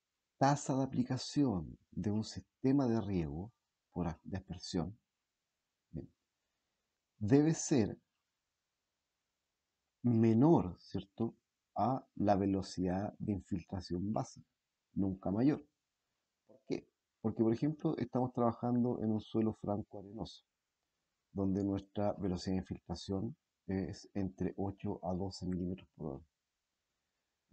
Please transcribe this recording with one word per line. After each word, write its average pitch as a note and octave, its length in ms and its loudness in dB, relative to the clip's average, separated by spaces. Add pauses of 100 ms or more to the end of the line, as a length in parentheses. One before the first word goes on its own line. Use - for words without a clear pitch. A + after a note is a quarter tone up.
(380)
tasa C#3 380 2
de C3+ 80 2
aplicación B2 960 0 (120)
de F2+ 200 -4
un A2 140 0
sistema - 640 0
de A2+ 140 4
riego F2+ 520 -2 (400)
por E2+ 160 -2
a-, D#2+ 160 -8
de F#2+ 120 -8
aspersión, F2+ 600 -6 (920)
bien, D2 220 -12 (1080)
debe C#3+ 360 6
ser A2 440 2 (2000)
menor, A2+ 800 6
¿cierto?, - 560 -6 (380)
a B2+ 320 0 (100)
la G2+ 200 4
velocidad F#2+ 800 0
de - 140 -2
infiltración F2+ 800 -4
básica, B2+ 340 -6 (460)
nunca F#2+ 380 -2
mayor. B2 360 2 (800)
¿Por A2 200 -20
qué? - 200 -6 (360)
Porque, A2 200 2
por A2+ 120 4
ejemplo, D3+ 420 -2
estamos B2 360 -2
trabajando A#2+ 680 0
en A2 80 0
un G#2+ 100 0
suelo A2 340 0
franco G#2 460 -6
arenoso, G2+ 440 -14 (880)
donde G2 320 0
nuestra G2+ 500 -2
velocidad F#2 420 -2
de F#2+ 40 -2
infiltración G2 760 -6 (300)
es F#2+ 460 -6
entre F#2+ 460 -4
ocho G2 440 -4
a F#2 120 -2
doce F#2 320 -6
milímetros F2+ 480 -4
por D2+ 220 -8
hora. D#2 100 -16 (1300)